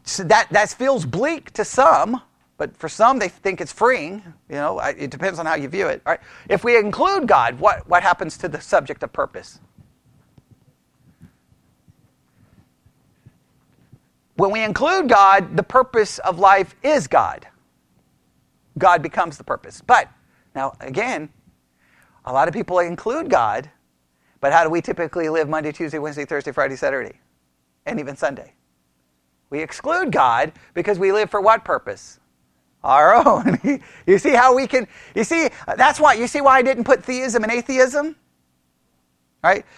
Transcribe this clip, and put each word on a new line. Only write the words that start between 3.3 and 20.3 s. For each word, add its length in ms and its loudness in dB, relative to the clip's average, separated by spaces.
it's 140 -12
freeing. 480 -2
You 100 -10
know, 200 -4
I, 120 -4
it 200 -8
depends 300 -6
on 80 -6
how 80 0
you 140 -8
view 180 -4
it. 180 -6
All 60 -2
right. 80 -2
If 160 -2
we 140 4
include 500 0
God, 320 2
what, 300 -6
what 140 2
happens 360 -2
to 80 -8
the 140 -10
subject 400 -4
of 100 -12
purpose? 480 -10
When 160 2
we 100 -2
include 480 0
God, 480 4
the 60 0
purpose 560 0
of 180 -4
life 460 4
is 240 0
God. 400 -2
God 240 4
becomes 380 -6
the 40 -20
purpose. 380 -10
But, 280 2